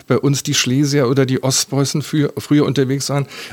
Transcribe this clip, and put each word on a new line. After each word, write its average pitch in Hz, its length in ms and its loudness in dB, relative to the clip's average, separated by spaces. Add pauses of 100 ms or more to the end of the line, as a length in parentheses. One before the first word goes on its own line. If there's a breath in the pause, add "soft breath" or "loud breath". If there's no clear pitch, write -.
bei 123 100 2
uns 139 260 0
die 143 120 -2
Schlesier 139 520 0
oder 135 200 2
die 127 160 -2
Ostpreußen 135 580 -2
früher, 147 360 -2
früher 147 280 2
unterwegs 135 440 0
waren, 139 180 -2 (260 loud breath)